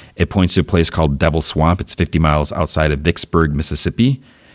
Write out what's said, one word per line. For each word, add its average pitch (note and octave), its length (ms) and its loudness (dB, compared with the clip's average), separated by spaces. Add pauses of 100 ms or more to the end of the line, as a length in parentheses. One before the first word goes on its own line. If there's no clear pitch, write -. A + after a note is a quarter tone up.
(160)
It E2+ 120 0
points F#2 260 0
to - 60 2
a E2+ 40 2
place E2 260 0
called D2+ 280 0
Devil D#2+ 220 0
Swamp. D#2+ 400 0
It's - 140 -8
fifty E2 240 -2
miles D2+ 340 0
outside D#2 400 0
of C#2+ 80 -4
Vicksburg, D#2+ 540 0
Mississippi. E2+ 640 0 (340)